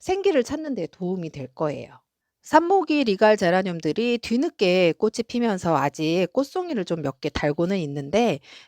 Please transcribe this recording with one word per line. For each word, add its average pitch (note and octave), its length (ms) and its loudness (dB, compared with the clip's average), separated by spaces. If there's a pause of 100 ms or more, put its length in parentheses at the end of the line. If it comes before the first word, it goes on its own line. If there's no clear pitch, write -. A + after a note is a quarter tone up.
생기를 F#4+ 440 0
찾는 D4+ 300 -6
데 F3 120 -4
도움이 F3+ 440 -6
될 C3+ 240 -12
거예요. C#3 340 -4 (540)
산모기 D#4+ 640 2
리갈 G#3+ 320 4
제라늄들이 F#3+ 840 0
뒤늦게 F#3 800 2
꽃이 G#3+ 300 -2
피면서 F#3+ 480 0
아직 D#3 560 0
꽃송이를 C#4 520 -4
좀 E3 180 -4
몇 C#3 180 -6
개 D3+ 100 -4
달고는 E3+ 480 -2
있는데 D3 640 -2 (280)